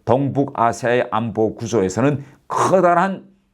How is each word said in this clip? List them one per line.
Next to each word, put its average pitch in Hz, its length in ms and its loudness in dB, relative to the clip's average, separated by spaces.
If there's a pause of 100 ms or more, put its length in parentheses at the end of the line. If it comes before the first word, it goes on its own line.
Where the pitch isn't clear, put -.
동북아시아의 123 1040 0
안보 110 460 -2
구조에서는 113 680 0 (240)
커다란 175 800 0 (280)